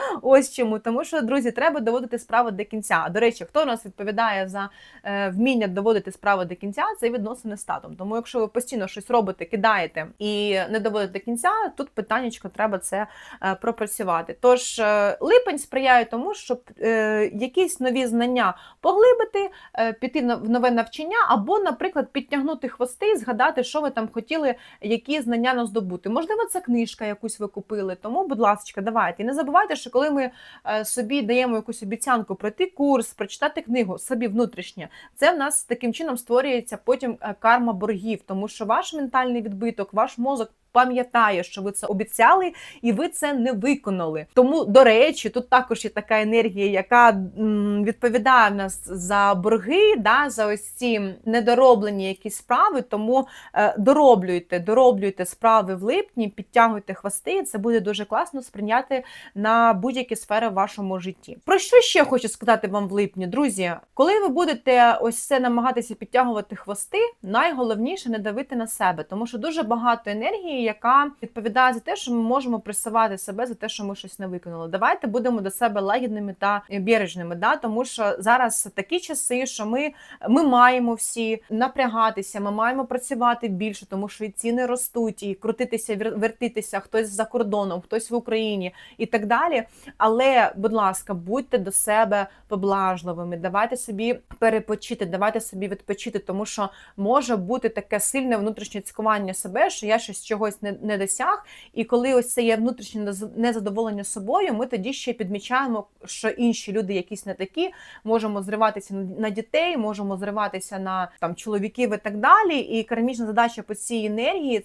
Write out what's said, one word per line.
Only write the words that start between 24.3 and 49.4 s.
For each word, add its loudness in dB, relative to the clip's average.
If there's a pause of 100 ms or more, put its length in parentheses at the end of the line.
які -2
знання 0
наздобути. -4
Можливо, -2
це -4
книжка -2
якусь -8
ви -6
купили, -6
тому, -4
будь -2
ласка, 2
давайте. -2
І -2
не -2
забувайте, 2
що -12
коли 2
ми, 0 (360)
е, -2
собі -2
даємо 2
якусь -8
обіцянку -2
пройти -2
курс, 0
прочитати -4
книгу -2
собі -4
внутрішнє, -4 (280)
це 4
в -2
нас -2
таким -4
чином -4
створюється -2
потім, -2
е, -8
карма 4
боргів, -4
тому -4
що -10
ваш 0
ментальний -2
відбиток, -6
ваш 0
мозок -2 (220)
пам'ятає, 2
що -10
ви -6
це -6
обіцяли, 4 (300)
і 2
ви 0
це -2
не 0
виконали. -2
Тому, 6
до 10
речі, 4
тут -4
також 2
є -4
така 0
енергія, 2
яка, 6
м, 0
відповідає 4
в -2
нас -6
за 2
борги, 4